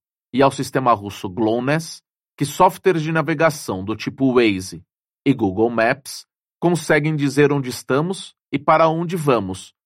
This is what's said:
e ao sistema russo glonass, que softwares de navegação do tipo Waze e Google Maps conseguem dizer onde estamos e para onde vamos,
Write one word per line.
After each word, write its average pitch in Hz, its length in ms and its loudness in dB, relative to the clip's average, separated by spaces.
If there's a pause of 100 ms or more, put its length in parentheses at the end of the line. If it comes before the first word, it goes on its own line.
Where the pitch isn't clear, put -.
(320)
e 127 100 2
ao 139 80 6
sistema 131 420 0
russo 101 360 -4
glonass, 120 760 -2 (340)
que - 80 -4
softwares 180 580 0
de 160 100 -6
navegação 151 720 -2
do 107 120 -6
tipo 127 380 -2
Waze 95 500 0 (400)
e 139 80 2
Google 110 380 0
Maps 117 560 -2 (340)
conseguem 156 560 2
dizer 143 360 2
onde 131 180 -2
estamos 156 640 -4 (180)
e 139 60 -2
para 160 300 4
onde 165 280 -2
vamos, 113 580 -2 (100)